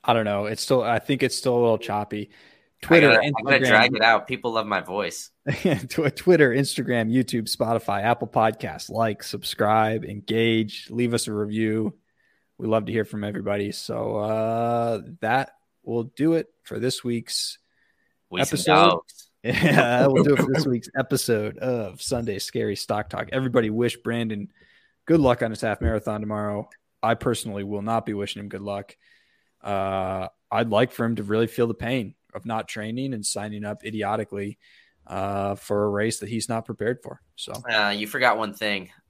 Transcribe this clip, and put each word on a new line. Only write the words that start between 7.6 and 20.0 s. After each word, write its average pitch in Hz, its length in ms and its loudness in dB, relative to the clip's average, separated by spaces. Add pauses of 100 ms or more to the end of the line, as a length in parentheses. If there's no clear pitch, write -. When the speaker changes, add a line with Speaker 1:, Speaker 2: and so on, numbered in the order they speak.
Speaker 1:
Apple 117 240 2
Podcasts. - 640 -2
Like, 110 340 -2
subscribe, 110 840 0
engage, 110 840 -2
leave 117 220 0
us 113 140 -2
a 107 60 -6
review. 107 640 -2 (640)
We - 80 -6
love 110 180 2
to 107 60 -6
hear 110 140 0
from 104 180 -8
everybody. 101 480 -4
So, 113 460 -6
uh, 113 840 0 (200)
that 123 300 0 (320)
will 117 200 -4
do 160 300 0
it 160 140 0 (160)
for - 160 -10
this 127 240 -2
week's - 540 -4 (720)
Speaker 2:
We 92 140 -2
some - 140 -2
Speaker 1:
episode. - 160 2 (160)
Speaker 2:
dogs. - 400 -4
Speaker 1:
<laughs> - 140 -20
Yeah, 123 560 4
that 135 120 6